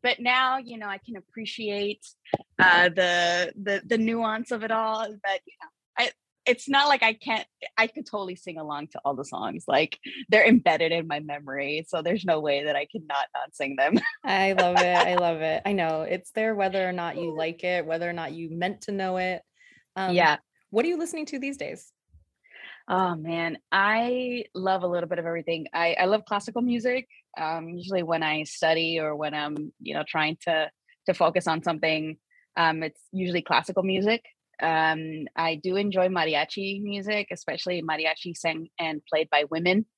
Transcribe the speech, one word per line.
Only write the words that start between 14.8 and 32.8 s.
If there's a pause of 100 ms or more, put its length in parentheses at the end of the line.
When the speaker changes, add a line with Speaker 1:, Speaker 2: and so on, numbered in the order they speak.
Speaker 2:
I
love
it.
I
know
it's
there,
whether
or
not
you
like
it,
whether
or
not
you
meant
to
know
it. (540)
Um,
Speaker 1:
Yeah. (340)
Speaker 2:
what
are
you
listening
to
these
days? (1000)
Speaker 1:
Oh
man, (140)
I (100)
love
a
little
bit
of
everything.
I,
I
love
classical
music. (280)
Um,
usually
when
I
study
or
when
I'm,
you
know,
trying
to, (360)
to
focus
on
something, (400)
um,